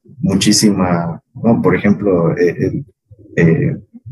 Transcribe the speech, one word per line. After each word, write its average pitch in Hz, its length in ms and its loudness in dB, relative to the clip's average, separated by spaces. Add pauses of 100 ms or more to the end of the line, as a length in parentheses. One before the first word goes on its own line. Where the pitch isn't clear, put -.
(200)
muchísima, 95 1000 0 (120)
¿no? - 280 0
Por 92 140 2
ejemplo, 92 640 0
eh, 87 220 0
el, - 260 -4 (500)
eh, - 420 2 (340)